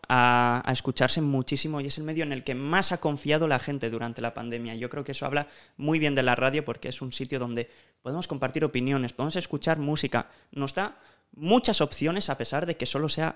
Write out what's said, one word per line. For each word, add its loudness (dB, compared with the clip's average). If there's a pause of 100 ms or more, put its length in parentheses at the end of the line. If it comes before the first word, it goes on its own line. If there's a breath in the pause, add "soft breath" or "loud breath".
a, 6
a 0
escucharse 2
muchísimo 0
y -6
es -4
el -8
medio -4
en -4
el -6
que -4
más 2
ha -2
confiado 0
la 2
gente -4
durante -6
la -4
pandemia. -8
Yo -8
creo -8
que -8
eso -6
habla -2 (300 loud breath)
muy 2
bien 2
de 4
la 6
radio 0
porque -6
es -10
un -8
sitio -6
donde -4 (320 soft breath)
podemos -6
compartir -2
opiniones, 0
podemos -2
escuchar 0
música. 0 (220 loud breath)
Nos -4
da -4 (320 soft breath)
muchas 4
opciones 0
a -2
pesar -2
de -2
que -4
solo -2
sea 0